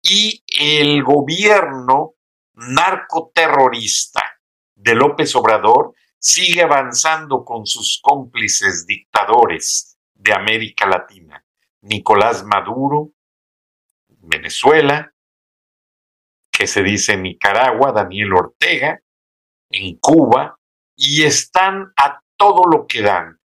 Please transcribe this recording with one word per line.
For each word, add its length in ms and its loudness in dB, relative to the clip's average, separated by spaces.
Y 440 -2
el 560 0
gobierno 1120 0
narcoterrorista 1700 -2
de 180 0
López 400 0
Obrador 600 2
sigue 440 0
avanzando 800 -2
con 220 -12
sus 360 -6
cómplices 840 -2
dictadores 1120 -2
de 180 -2
América 540 -2
Latina, 580 -6
Nicolás 640 0
Maduro, 680 -4
Venezuela, 1040 0
que 160 -4
se 160 -2
dice 340 0
Nicaragua, 760 0
Daniel 420 -2
Ortega, 680 -2
en 280 -12
Cuba, 600 2
y 300 0
están 720 0
a 260 0
todo 340 4
lo 160 2
que 160 -6
dan. 440 -2